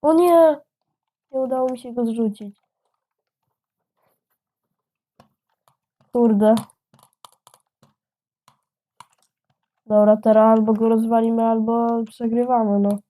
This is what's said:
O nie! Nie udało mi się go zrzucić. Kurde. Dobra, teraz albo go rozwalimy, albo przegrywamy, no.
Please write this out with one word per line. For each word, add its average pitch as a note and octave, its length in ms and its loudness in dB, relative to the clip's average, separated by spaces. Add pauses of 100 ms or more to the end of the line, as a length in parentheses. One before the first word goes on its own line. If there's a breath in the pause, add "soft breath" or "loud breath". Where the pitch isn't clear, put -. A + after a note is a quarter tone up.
O D4+ 120 0
nie! E4 460 2 (720)
Nie C4 80 -6
udało B3+ 300 -4
mi B3+ 80 -10
się B3 140 -18
go A#3+ 140 -4
zrzucić. A3 560 -8 (3500)
Kurde. A3 420 2 (3250)
Dobra, G#3+ 300 2
teraz A3 420 4
albo A3 140 0
go A3+ 160 0
rozwalimy, A3+ 560 0
albo A3+ 600 -2
przegrywamy, A#3 760 -2
no. G3+ 200 -2 (120)